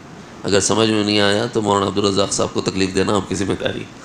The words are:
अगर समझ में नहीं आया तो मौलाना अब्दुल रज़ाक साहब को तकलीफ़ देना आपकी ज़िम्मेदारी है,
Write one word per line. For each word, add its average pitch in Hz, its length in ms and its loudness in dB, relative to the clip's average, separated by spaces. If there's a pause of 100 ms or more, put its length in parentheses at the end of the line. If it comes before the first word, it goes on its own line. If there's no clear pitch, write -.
(460)
अगर 98 140 4
समझ 107 300 2
में 107 160 2
नहीं 104 140 2
आया 104 280 2
तो 120 140 -2
मौलाना 101 240 2
अब्दुल 101 200 0
रज़ाक 98 260 2
साहब - 200 -2
को 107 100 -4
तकलीफ़ 95 300 -2
देना 95 220 0
आपकी 92 220 0
ज़िम्मेदारी 101 440 -4
है, 107 80 -12 (180)